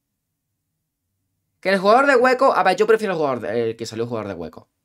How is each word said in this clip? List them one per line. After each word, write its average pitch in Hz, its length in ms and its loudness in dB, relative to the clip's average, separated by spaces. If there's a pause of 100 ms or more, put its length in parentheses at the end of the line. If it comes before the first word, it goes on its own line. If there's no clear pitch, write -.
(1600)
Que 180 100 -4
el 196 80 2
jugador 220 300 4
de 277 80 2
hueco. 254 400 2
A 180 80 0
ver, 185 120 2
yo 214 120 2
prefiero 214 260 0
el 165 60 -4
jugador 131 220 -2
de, 113 280 -4
el 113 60 -8
que 113 100 -10
salió 113 220 -8
jugador 107 220 -8
de 98 40 -10
hueco, 82 340 -14 (180)